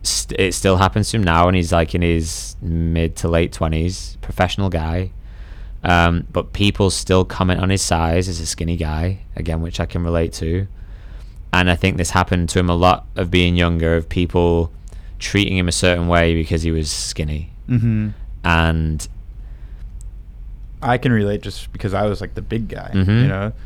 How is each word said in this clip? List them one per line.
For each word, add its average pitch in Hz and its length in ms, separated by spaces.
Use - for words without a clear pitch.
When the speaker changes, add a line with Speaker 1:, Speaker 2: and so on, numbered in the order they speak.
Speaker 1:
st-, - 360
it 92 160
still 95 220
happens 95 340
to 113 60
him 107 60
now, 85 240
and 92 80
he's, 85 160
like, 82 220
in 87 80
his 82 600
mid 82 560
to - 100
late 85 260
twenties, 82 680
professional 95 480
guy. 85 420
Um, 85 480
but - 220
people 101 360
still 92 360
comment 90 360
on 92 80
his 95 140
size 85 440
as 85 120
a 78 80
skinny 85 300
guy, 82 420
again, 80 260
which 82 180
I 87 60
can 87 180
relate 85 300
to. 87 340
And 90 160
I 85 60
think 82 220
this 85 140
happened 87 380
to 92 100
him 90 100
a 87 60
lot 90 300
of 90 140
being 87 260
younger, 85 400
of 80 140
people 85 600
treating 98 380
him 90 100
a 85 40
certain 85 360
way 85 260
because 82 300
he 82 80
was 78 180
skinny. - 640
Speaker 2:
Mm-hmm. 113 400
Speaker 1:
And 80 640
Speaker 2:
I 123 160
can 127 140
relate 104 300
just - 300
because 95 220
I 101 120
was, 101 160
like, 92 140
the 95 60
big 110 260
guy, 92 260
Speaker 1:
Mm-hmm. 95 160
Speaker 2:
you 131 60
know? 98 240